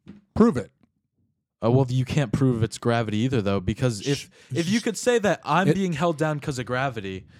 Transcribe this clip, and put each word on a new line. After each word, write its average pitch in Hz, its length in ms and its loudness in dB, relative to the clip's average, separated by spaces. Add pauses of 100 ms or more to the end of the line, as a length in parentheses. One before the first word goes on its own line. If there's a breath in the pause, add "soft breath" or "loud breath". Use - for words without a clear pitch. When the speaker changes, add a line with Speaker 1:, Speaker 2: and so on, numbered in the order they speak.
(340)
Speaker 1:
Prove 214 240 6
it. 95 140 -8 (920)
Speaker 2:
Uh, 117 80 4
well, 131 180 6
you 127 160 0
can't 135 260 -2
prove 127 320 2
it's - 140 -4
gravity 117 420 0
either, 127 220 0
though, 98 180 0
because 107 480 -2
if, 139 120 0
Speaker 1:
Sh-, - 80 -16 (260 loud breath)
Speaker 2:
if 165 160 -2
you 226 100 2
Speaker 1:
sh- - 40 -8
Speaker 2:
could 220 140 -4
say 240 220 2
that 190 240 0
I'm 165 260 0
Speaker 1:
it 160 60 6
Speaker 2:
being 185 180 -2
held 160 240 0
down 156 220 -2
'cause 131 200 -6
of 117 60 -6
gravity 117 600 -6 (140 loud breath)